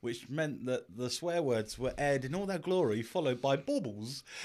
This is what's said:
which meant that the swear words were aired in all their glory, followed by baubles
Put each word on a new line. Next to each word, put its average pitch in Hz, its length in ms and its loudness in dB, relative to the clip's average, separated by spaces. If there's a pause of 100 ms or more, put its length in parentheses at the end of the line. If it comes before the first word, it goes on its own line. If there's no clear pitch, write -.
which 120 260 -6
meant 147 380 -2
that 123 280 -2
the 123 140 -2
swear 170 340 0
words 117 360 0
were 123 180 -2
aired 139 300 2
in 135 80 -4
all 196 100 -2
their 190 140 -2
glory, 156 440 4
followed 131 380 0
by 139 160 4
baubles 135 680 -2 (220)